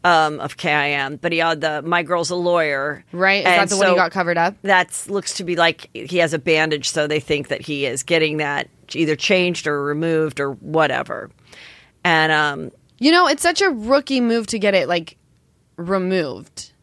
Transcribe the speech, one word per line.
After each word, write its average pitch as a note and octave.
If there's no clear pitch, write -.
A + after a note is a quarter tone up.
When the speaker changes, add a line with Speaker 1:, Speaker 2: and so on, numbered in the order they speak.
Speaker 1:
um, D#3
of -
K D#3
I D3
M. C#3+
But E3+
he E3
had E3
the D3+
My E3+
Girl's E3+
a F3+
Lawyer. D3+
Speaker 2:
Right. F#3+
Is -
Speaker 1:
And F3+
Speaker 2:
that F#3+
the G3
one G3
he F#3
Speaker 1:
so F3+
Speaker 2:
got F3+
covered F3
up? E3+
Speaker 1:
that's, F#3
looks G3
to F#3
be F3
like E3
he D3
has E3
a D#3+
bandage, D#3
so D3+
they D3+
think C#3+
that -
he C#3
is C3
getting D#3+
that C#3+
either D#3
changed F3+
or D3
removed D#3
or C#3
whatever. D3+
And, D#3+
um, D3+
Speaker 2:
You C#4+
know, F4
it's -
such E4+
a G4
rookie C4
move A#3
to A3+
get G3
it, E3
like, E3+
removed. F3+